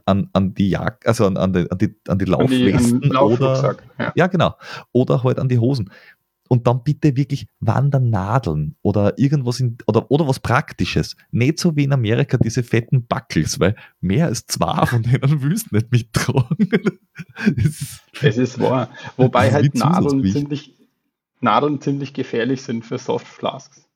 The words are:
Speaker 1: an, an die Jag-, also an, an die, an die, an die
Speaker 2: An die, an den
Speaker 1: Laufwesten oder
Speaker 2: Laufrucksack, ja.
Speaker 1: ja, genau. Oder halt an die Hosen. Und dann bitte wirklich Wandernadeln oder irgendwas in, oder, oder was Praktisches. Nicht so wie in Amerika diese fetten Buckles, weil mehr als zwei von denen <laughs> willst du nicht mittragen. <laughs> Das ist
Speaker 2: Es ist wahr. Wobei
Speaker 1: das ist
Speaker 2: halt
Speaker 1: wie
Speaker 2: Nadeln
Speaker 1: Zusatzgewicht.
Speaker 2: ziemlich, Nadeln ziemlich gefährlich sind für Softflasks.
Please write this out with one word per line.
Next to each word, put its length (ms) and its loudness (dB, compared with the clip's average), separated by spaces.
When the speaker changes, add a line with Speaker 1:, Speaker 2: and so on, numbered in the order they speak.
Speaker 1:
an, 280 0
an 200 0
die 160 2
Jag-, 380 -4
also 180 2
an, 120 2
an 160 0
die, 180 0
an 80 -4
die, 160 0
an 0 -
die 0 -
Speaker 2:
An 20 -6
die, 20 2
an 80 0
den 80 -2
Speaker 1:
Laufwesten 720 2
oder 140 0
Speaker 2:
Laufrucksack, 720 2
ja. 180 -6
Speaker 1:
ja, 120 2
genau. 260 0
Oder 320 2
halt 160 0
an 100 0
die 80 2
Hosen. 320 0
Und 200 2
dann 160 0
bitte 320 0
wirklich 320 -4
Wandernadeln 1200 0
oder 340 2
irgendwas 420 0
in, 280 -2
oder, 240 2
oder 160 2
was 120 0
Praktisches. 760 -2
Nicht 280 2
so 160 0
wie 100 2
in 80 0
Amerika 440 0
diese 240 0
fetten 460 -2
Buckles, 520 -4
weil 160 2
mehr 280 0
als 180 -6
zwei 400 -2
von 160 0
denen 200 0
<laughs> 200 2
willst 300 -2
du 60 0
nicht 140 -2
mittragen. 760 -2
<laughs> 300 -2
Das 100 2
ist 360 -6
Speaker 2:
Es 160 2
ist 220 -2
wahr. 300 0
Wobei 320 4
Speaker 1:
das 0 -
ist 60 2
Speaker 2:
halt 180 2
Speaker 1:
wie 60 -2
Speaker 2:
Nadeln 240 2
Speaker 1:
Zusatzgewicht. 340 0
Speaker 2:
ziemlich, 400 -8
Nadeln 400 0
ziemlich 320 -4
gefährlich 480 -4
sind 240 -8
für 140 -8
Softflasks. 840 -8